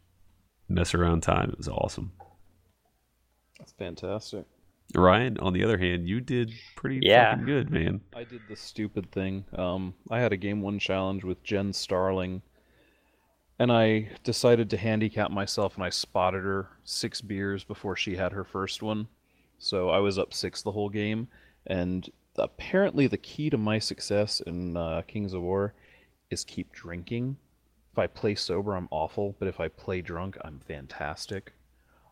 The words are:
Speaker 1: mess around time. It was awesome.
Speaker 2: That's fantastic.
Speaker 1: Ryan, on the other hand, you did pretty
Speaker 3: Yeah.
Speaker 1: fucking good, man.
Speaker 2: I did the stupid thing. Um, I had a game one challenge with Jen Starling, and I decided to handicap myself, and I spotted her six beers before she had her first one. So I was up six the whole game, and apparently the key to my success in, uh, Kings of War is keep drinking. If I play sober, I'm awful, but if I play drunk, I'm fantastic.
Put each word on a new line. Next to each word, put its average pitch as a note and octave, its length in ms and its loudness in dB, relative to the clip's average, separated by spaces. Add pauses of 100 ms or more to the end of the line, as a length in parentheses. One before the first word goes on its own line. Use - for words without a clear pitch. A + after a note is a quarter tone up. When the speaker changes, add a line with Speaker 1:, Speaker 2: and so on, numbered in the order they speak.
(680)
Speaker 1:
mess F2 280 2
around E2+ 280 6
time. - 280 2
It - 80 -6
was C#2 100 -8
awesome. - 440 -4 (1500)
Speaker 2:
That's - 140 -20
fantastic. F#2+ 720 -8 (500)
Speaker 1:
Ryan, G2+ 440 6
on F#2 140 0
the F2+ 120 4
other G#2+ 140 4
hand, F2+ 300 0
you G#2+ 120 -2
did B2 320 -2 (240)
pretty C3 260 -4
Speaker 3:
Yeah. A2 300 8
Speaker 1:
fucking A#2+ 140 -2
good, C3+ 240 0
man. D3+ 300 0 (140)
Speaker 2:
I A#2+ 100 -12
did A#2+ 240 -16
the G#2+ 80 -12
stupid G#2 540 -8
thing. F#2+ 340 -4 (100)
Um, F#2 400 -2 (160)
I A2+ 100 0
had A#2 120 2
a G2+ 40 2
game G2+ 240 -2
one G2+ 180 -2
challenge F#2+ 460 -2
with F2+ 180 -4
Jen G2 300 0
Starling, F#2 680 0 (1160)
and B2 140 4
I A2 380 6 (140)
decided A#2 460 6
to A2 60 2
handicap G#2+ 540 0
myself, G2 460 -2
and F#2+ 80 -4
I F2+ 60 -2
spotted F#2 540 0
her F#2+ 240 -2 (160)
six - 360 -6
beers G2 440 -4
before G2+ 320 -6
she F#2+ 200 -4
had F#2 160 0
her G2 120 -6
first - 380 -4
one. G#2+ 260 -2 (500)
So F#2 300 0
I E2+ 120 4
was G2+ 180 2
up - 160 -2
six - 280 -6
the G#2 100 -4
whole G2+ 180 -4
game, G#2+ 380 -2 (380)
and F2+ 420 -2 (280)
apparently - 680 2
the G#2 100 0
key - 340 -6
to C#3+ 60 4
my G#2+ 220 2
success - 600 0
in, F2 360 -6
uh, E2 300 -2
Kings G2+ 260 -6
of F2+ 100 -4
War G2 300 0 (580)
is - 140 -4
keep - 280 -10
drinking. A#2 640 -6 (540)
If - 60 -2
I F#2+ 100 4
play - 260 -2
sober, G2+ 400 -2
I'm F2+ 160 -4
awful, G2 480 -4
but F#2+ 100 -4
if F2 120 -4
I E2 80 -2
play F#2 340 -6
drunk, F2+ 400 -8
I'm D2+ 180 -14
fantastic. D2+ 920 -10 (600)